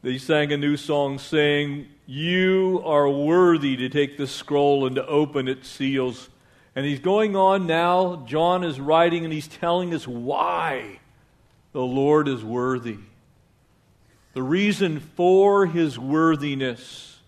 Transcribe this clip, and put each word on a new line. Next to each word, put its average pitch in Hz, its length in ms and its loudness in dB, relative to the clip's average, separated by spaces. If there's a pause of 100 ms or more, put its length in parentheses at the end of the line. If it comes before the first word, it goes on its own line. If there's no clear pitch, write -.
They 127 160 -6
sang 147 340 0
a 147 60 -2
new 147 200 0
song 143 420 -2
saying, 147 680 -2 (200)
"You 185 800 0
are 147 220 4
worthy 147 720 4
to 127 120 -4
take 143 280 -2
the 143 80 -4
scroll 143 640 0
and 127 80 -4
to 131 100 -4
open 147 420 0
its 131 200 -6
seals." 131 640 -4 (460)
And 135 100 -4
he's 143 160 -4
going 202 340 2
on 190 320 2
now. 175 580 0
John 170 380 0
is 151 160 -6
writing, 165 460 2
and 160 80 -6
he's 151 140 -8
telling 175 460 -4
us 156 140 -6
why 131 920 -4 (720)
the 127 140 -4
Lord 143 420 2
is 123 160 -4
worthy. 120 540 -4 (1400)
The 127 80 -6
reason 175 600 0
for 190 680 4
his 160 320 -2
worthiness. 139 1300 -2